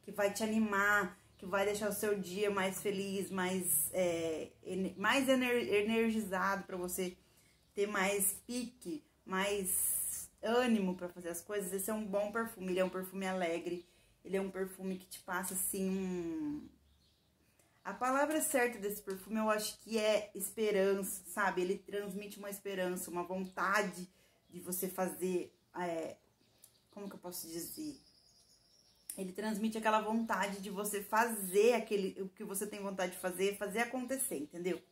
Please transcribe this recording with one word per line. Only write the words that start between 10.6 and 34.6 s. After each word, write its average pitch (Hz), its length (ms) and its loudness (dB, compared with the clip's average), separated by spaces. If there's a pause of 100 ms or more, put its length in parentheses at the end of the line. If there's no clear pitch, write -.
pra 175 160 -6
fazer 175 180 -8
as 170 140 -6
coisas, 190 320 -2
esse 196 160 -2
é - 20 2
um 214 140 -2
bom 202 260 0
perfume. 208 400 -2
Ele 185 80 2
é 185 60 6
um - 20 0
perfume 185 380 -4
alegre, 175 600 -2 (380)
ele 190 140 -2
é - 20 2
um 196 100 -2
perfume 190 460 -4
que 185 80 -14
te - 160 -16
passa, 190 320 -4
assim, 190 380 0
um, 165 760 -2 (1160)
a 190 80 -6
palavra 277 480 2
certa 240 380 2
desse 202 240 -4
perfume 196 340 -6
eu 220 140 2
acho 214 300 0
que 220 180 -2
é 214 360 4
esperança, 196 920 2
sabe? 185 340 2
Ele 185 160 2
transmite 202 640 -6
uma 196 100 -10
esperança, 185 600 -4
uma 175 120 -4
vontade 185 840 0 (400)
de 175 100 -16
você 180 300 -4
fazer, 180 680 -2 (240)
é, 165 380 -4 (720)
como 202 200 -12
que 190 40 -14
eu 185 60 -16
posso 175 260 -10
dizer? 165 540 -8 (1160)
Ele 185 160 -6
transmite 220 460 -2
aquela 220 240 4
vontade 208 580 0
de 190 80 -8
você 202 340 -2
fazer 214 680 4
aquele, 196 480 0
o 190 80 -6
que - 160 -12
você 196 220 -4
tem 208 160 -8
vontade 190 300 -2
de - 60 -12
fazer, 190 380 0
fazer 202 220 -2
acontecer, 240 580 -2
entendeu? 175 420 -4 (140)